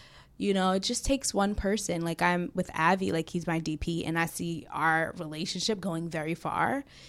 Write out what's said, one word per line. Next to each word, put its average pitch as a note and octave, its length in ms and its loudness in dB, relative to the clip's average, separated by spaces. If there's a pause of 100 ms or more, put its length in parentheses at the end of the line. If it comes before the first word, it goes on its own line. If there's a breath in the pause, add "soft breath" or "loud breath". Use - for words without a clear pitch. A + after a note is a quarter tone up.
(360 loud breath)
You G3 160 0
know, F#3 200 4
it F#3+ 100 2
just - 240 -2
takes C#4 260 2
one G3+ 220 2
person. G3 480 0
Like, E3+ 180 -2
I'm F3 340 2
with F#3 200 -2
Avi, F#3 360 4
like, E3 200 0
he's E3+ 160 -4
my E3 120 0
D D#3+ 200 -2
P, E3+ 260 -2
and E3 140 0
I E3 80 2
see E3+ 440 -6
our D#3+ 460 2
relationship F3 640 -4
going E3+ 300 -2
very D#3+ 240 -2
far G#3+ 500 0 (240 loud breath)